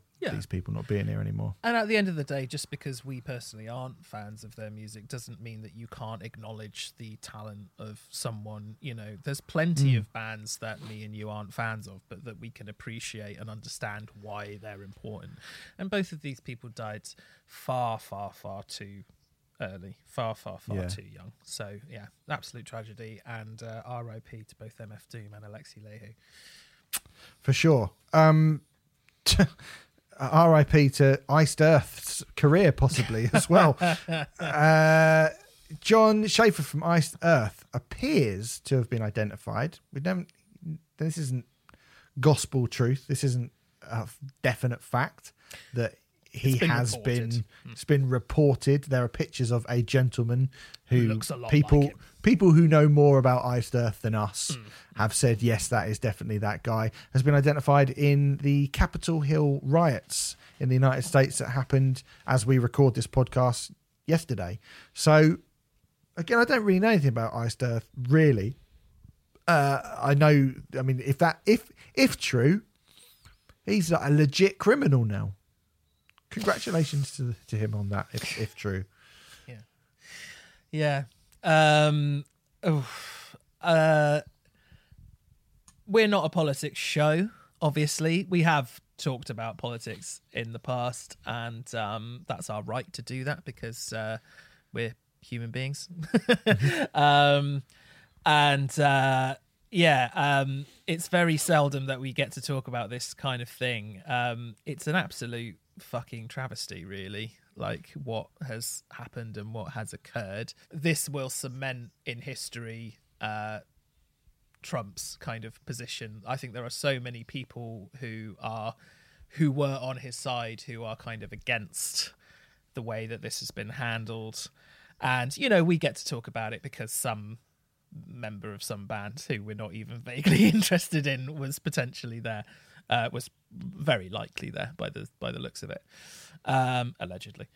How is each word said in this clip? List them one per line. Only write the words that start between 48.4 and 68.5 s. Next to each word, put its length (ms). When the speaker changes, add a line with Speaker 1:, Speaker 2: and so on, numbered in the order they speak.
Speaker 2:
There 180
are 60
pictures 420
of 160
a 140
gentleman 680
who 220
Speaker 1:
Looks 240
a 60
lot 120
Speaker 2:
people, 320
Speaker 1:
like 100
him. 80
Speaker 2:
people 300
who 160
know 200
more 300
about 280
Iced 280
Earth 280
than 120
us 420
Speaker 1:
Hmm. 120
Speaker 2:
have 180
said, 260
"Yes, 280
that 200
is 80
definitely 420
that 220
guy." 300
Has 100
been 120
identified 540
in 480
the 300
Capitol 540
Hill 420
riots 720
in 100
the 60
United 280
States 360
that 100
happened 540
as 180
we 140
record 340
this 140
podcast 640
yesterday. 540
So, 440
again, 200
I 80
don't 180
really 160
know 100
anything 200
about 240
Iced 300
Earth, 240
really. 480